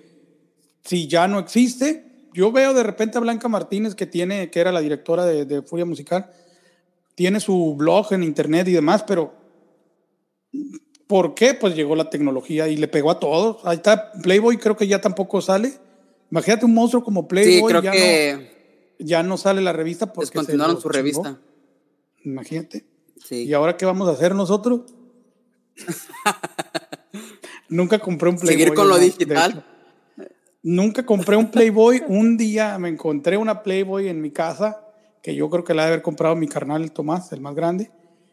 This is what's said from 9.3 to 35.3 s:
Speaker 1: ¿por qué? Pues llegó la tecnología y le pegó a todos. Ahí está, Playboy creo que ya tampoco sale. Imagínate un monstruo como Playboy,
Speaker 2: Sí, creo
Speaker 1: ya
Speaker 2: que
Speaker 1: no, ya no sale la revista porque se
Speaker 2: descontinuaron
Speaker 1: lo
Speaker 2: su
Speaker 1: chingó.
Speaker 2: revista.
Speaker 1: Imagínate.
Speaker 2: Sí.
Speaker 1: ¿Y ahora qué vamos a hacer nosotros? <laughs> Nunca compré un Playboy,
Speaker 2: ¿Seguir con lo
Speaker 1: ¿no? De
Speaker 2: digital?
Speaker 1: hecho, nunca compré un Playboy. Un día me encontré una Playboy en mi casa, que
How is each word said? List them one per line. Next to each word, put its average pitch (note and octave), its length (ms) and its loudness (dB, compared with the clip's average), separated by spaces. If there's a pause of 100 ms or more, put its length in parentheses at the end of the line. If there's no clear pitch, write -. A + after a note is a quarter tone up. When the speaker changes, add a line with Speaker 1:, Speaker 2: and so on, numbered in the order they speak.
Speaker 1:
¿por F3 260 2
qué? B3+ 180 4
Pues G#3 220 -2
llegó D#3 220 0
la D#3 120 -2
tecnología D3 600 -2
y D3+ 80 -2
le D3+ 120 -2
pegó D3+ 220 0
a F3 100 0
todos. F#3 460 0
Ahí E3+ 120 0
está, G#3+ 340 2
Playboy G#3 460 2
creo G#3+ 180 0
que G#3 100 0
ya G3 140 0
tampoco F#3+ 420 -2
sale. G#3 320 0 (560)
Imagínate G#3+ 360 0
un A#3 80 6
monstruo A#3+ 300 4
como F#3+ 240 -2
Playboy, F3+ 320 6
Speaker 2:
Sí, G#3+ 60 2
creo E3+ 160 4
Speaker 1:
ya F#3+ 80 -2
Speaker 2:
que E3 460 2 (600)
Speaker 1:
no, E3+ 80 -12
ya E3 180 0
no F#3+ 120 -4
sale G3 240 0
la F3+ 120 0
revista E3+ 400 -6
porque E3 160 -6
se - 60 -14
Speaker 2:
descontinuaron D3+ 420 0
Speaker 1:
lo E3+ 40 -10
Speaker 2:
su D#3+ 80 -8
Speaker 1:
chingó. C#3+ 80 -2
Speaker 2:
revista. C#3 440 -4 (840)
Speaker 1:
Imagínate. D#3 640 -12 (360)
Speaker 2:
Sí. A#2+ 220 -10
Speaker 1:
¿Y C#3+ 80 -4
ahora D#3 240 0
qué F#3 100 -6
vamos F#3 220 0
a D#3+ 40 2
hacer E3+ 220 0
nosotros? G3+ 460 0 (960)
<laughs> - 1900 -12
Nunca F3+ 300 0
compré F3 320 -2
un F3 60 -4
Playboy, E3 220 0
Speaker 2:
¿Seguir D#3+ 160 4
con G3+ 140 4
lo F#3 60 6
Speaker 1:
¿no? F3 60 6
De F3+ 60 8
Speaker 2:
digital? E3 440 0 (680)
Speaker 1:
hecho, - 100 -18 (340)
nunca G#3 440 -2
compré G#3 300 2
un A3+ 140 2
Playboy. A3+ 580 6
Un A3+ 280 4
día G#3+ 420 -2
me F3 100 -4
encontré D#3 480 -2
una G#3+ 260 -2
Playboy F#3+ 460 -2
en E3 120 -6
mi D3+ 100 -8
casa, G3 540 -4 (380)
que D3 140 -8